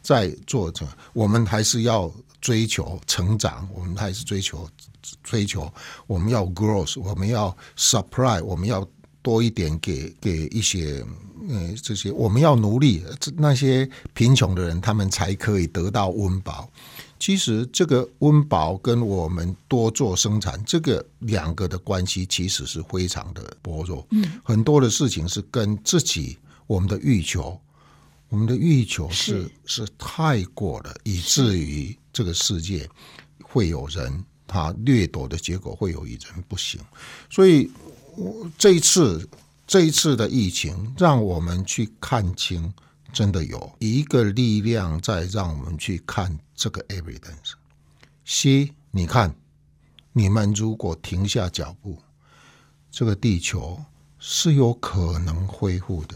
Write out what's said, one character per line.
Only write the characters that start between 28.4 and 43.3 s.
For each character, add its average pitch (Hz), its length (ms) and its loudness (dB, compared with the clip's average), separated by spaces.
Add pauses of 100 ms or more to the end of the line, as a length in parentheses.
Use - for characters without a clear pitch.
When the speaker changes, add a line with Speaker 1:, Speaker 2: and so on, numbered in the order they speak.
Speaker 1:
的 123 80 0
欲 143 300 4
求 80 240 -6
是， 92 420 -2 (140)
Speaker 2:
是。 107 200 -6
Speaker 1:
是 - 120 -12
太 151 440 0 (120)
过 95 260 -4
了， - 240 -16
以 92 160 -2
至 104 400 2
于 73 340 -4 (200)
这 - 100 -2
个 85 100 -2
世 85 280 -2
界 87 280 -6 (540)
会 104 240 0
有 71 200 -4
人 73 360 -6 (240)
他 85 260 -2 (120)
掠 120 200 6
夺 67 220 -6
的 73 100 -6
结 87 200 -6
果 - 180 -10
会 95 160 -4
有 78 160 -8
一 57 40 -12
人 58 100 -14 (260)
不 95 80 -8
行。 - 240 -8 (500)
所 190 160 6
以 160 240 8 (460)
我， 196 420 -10
这 202 140 8
一 170 80 6
次， 92 480 4 (400)
这 190 140 6
一 160 100 6
次 151 240 2
的 110 140 0
疫 107 200 2
情 90 480 -6
让 151 240 6
我 90 160 0
们 87 280 -2
去 - 340 -4
看 98 380 -2
清， 85 360 -4 (380)
真 104 180 2
的 87 140 0